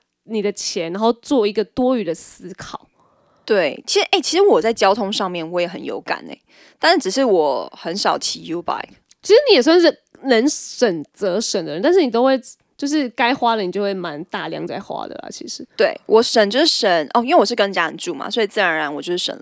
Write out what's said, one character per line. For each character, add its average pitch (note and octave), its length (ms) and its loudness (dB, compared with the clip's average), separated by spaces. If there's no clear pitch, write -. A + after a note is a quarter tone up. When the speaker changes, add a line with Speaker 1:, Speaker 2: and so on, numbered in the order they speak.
Speaker 1:
你 A3 180 -4
的 G3+ 100 0
钱， E3+ 400 -6
然 F#3+ 80 -6
后 A3+ 140 2
做 A#3 320 0
一 G#3 80 0
个 G#3+ 100 0
多 B3+ 320 0
余 A3+ 80 -2
的 E3 120 -2
思 - 420 -10
考。 - 300 -16
Speaker 2:
对， F3 400 0
其 - 140 0
实， - 120 0
哎， G4 80 4
其 - 160 -4
实 F4+ 60 4
我 F#4+ 180 6
在 A3+ 140 0
交 G3+ 220 2
通 G#3 180 -4
上 G3+ 160 -4
面 E3+ 220 -6
我 F3 100 -2
也 F3 60 -2
很 E3+ 160 -12
有 - 180 -8
感 - 260 -8
欸， - 140 -18
但 E4 140 4
是 F#4 60 2
只 F#3+ 120 -4
是 C4 120 0
我 D3+ 520 2
很 E3+ 200 -8
少 F3 220 0
骑 - 280 -8
U-Bike。 E3 440 -6
Speaker 1:
其 - 120 4
实 A#4 60 10
你 G4+ 60 6
也 C4 60 6
算 D#4+ 180 6
是 E4 160 4
能 B3 260 4
省 F3 640 -2
则 F#3+ 260 -2
省 G#3+ 240 -2
的 D#3 100 -8
人， E3 80 -6
但 D4 120 4
是 F#4+ 80 6
你 C4+ 80 0
都 A3+ 140 2
会， C4+ 160 4
就 C#4+ 120 -6
是 D4 220 0
该 B3 260 0
花 A#3 200 0
的 A3 60 -2
你 F3+ 100 -4
就 F#3+ 100 -4
会 G3 120 -2
蛮 E3+ 320 -8
大 E3+ 220 -8
量 D#3 180 -8
在 E3 140 -8
花 - 280 -10
的 - 80 -14
啦， - 140 -14
其 - 180 -14
实。 - 280 -12
Speaker 2:
对， - 180 2
我 A3 160 6
省 G#3+ 260 2
就 A3 100 -2
是 D#4+ 60 4
省， F3 480 2
哦， A#3+ 80 2
因 A#3+ 80 -4
为 E4 60 4
我 C4+ 100 6
是 A#3+ 80 -2
跟 G3+ 180 0
家 F3+ 140 0
人 D#3+ 120 -6
住 E3+ 180 -8
嘛， C3+ 140 -8
所 A3+ 120 -2
以 G#3 60 0
自 G#3 120 -4
然 F#3+ 100 2
而 D#3+ 80 0
然 D3+ 140 -2
我 D3 100 -8
就 F3 100 -6
是 F3 60 0
省 - 240 -6